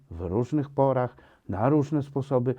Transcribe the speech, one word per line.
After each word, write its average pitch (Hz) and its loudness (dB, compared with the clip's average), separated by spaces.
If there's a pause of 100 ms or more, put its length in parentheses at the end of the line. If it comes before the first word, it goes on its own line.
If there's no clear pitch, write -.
(100)
w 82 -10
różnych 123 -2
porach, 131 0 (320)
na 101 2
różne 147 2
sposoby, 131 -2